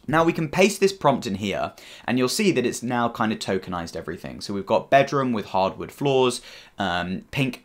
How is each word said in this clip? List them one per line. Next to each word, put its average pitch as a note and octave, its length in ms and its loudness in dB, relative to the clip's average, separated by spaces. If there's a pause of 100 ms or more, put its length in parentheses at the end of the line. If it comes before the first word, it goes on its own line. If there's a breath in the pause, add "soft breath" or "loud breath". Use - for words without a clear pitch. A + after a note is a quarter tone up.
Now D#3 160 2
we E3 100 4
can D#3+ 160 -4
paste G3 300 2
this G3 140 4
prompt - 320 0
in G2 100 -4
here, F2+ 380 -4 (320 loud breath)
and B2+ 140 0
you'll B2+ 100 2
see G3+ 220 2
that B2 160 2
it's - 160 -4
now A#2+ 260 0
kind A2 220 0
of G#2+ 80 -4
tokenized F2+ 560 -4
everything. D#2 460 -10
So - 120 -8
we've G2 120 -6
got - 260 0
bedroom C3+ 420 4
with G#2 140 -4
hardwood F#2 440 -2
floors, C3 500 2 (360 loud breath)
um, F2+ 540 -2
pink C3 340 -2